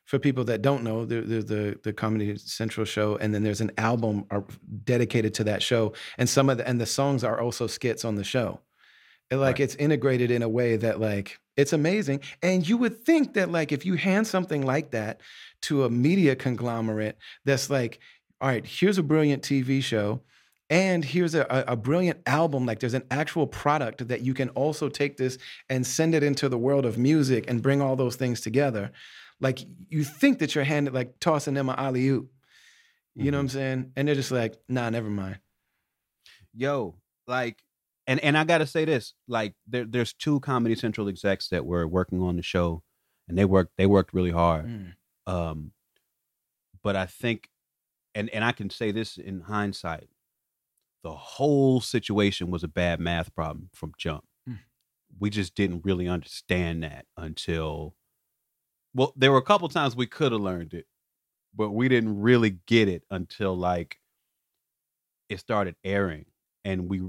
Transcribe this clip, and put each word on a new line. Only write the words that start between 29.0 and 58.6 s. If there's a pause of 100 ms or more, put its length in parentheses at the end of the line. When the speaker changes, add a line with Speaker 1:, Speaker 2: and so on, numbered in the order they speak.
Speaker 1:
Like, (280)
you
think
that
you're
handed,
like,
tossing
them
an
alley-oop. (840)
You
know
what
I'm
Speaker 2:
Mm-hmm.
Speaker 1:
saying?
And
they're
just
like,
"Nah,
never
mind." (1120)
Speaker 2:
Yo, (300)
like, (440)
and,
and
I
gotta
say
this, (120)
like, (120)
there,
there's
two
Comedy
Central
execs
that
were
working
on
the
show, (440)
and
they
worked,
they
worked
really
hard.
Speaker 1:
Mm. (340)
Speaker 2:
Um, (1080)
but
I
think, (640)
and,
and
I
can
say
this
in
hindsight, (920)
the
whole
situation
was
a
bad
math
problem
from
jump. (220)
Speaker 1:
Mm. (600)
Speaker 2:
We
just
didn't
really
understand
that (100)
until, (1000)